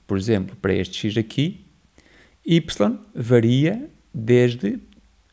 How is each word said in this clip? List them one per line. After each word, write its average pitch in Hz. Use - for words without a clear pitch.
por 98
exemplo, 95
para 95
este 95
x 101
aqui, 135
y 165
varia 127
desde, 123